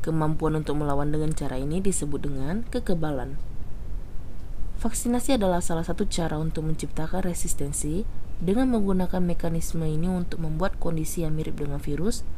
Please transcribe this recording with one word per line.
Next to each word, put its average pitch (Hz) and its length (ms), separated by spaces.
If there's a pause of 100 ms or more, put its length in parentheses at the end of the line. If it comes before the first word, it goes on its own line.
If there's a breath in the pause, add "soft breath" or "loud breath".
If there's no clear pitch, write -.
Kemampuan 156 560
untuk 147 240
melawan 147 320
dengan 156 160
cara 139 240
ini 147 240
disebut 147 480
dengan 143 400
kekebalan. 151 720 (1400)
Vaksinasi 240 560
adalah 180 240
salah 165 240
satu 175 160
cara 165 320
untuk 156 320
menciptakan 160 560
resistensi 165 800 (400)
dengan 214 240
menggunakan 190 560
mekanisme 165 640
ini 156 240
untuk 170 320
membuat 156 320
kondisi 165 480
yang 156 160
mirip 156 160
dengan 143 240
virus 156 480 (100)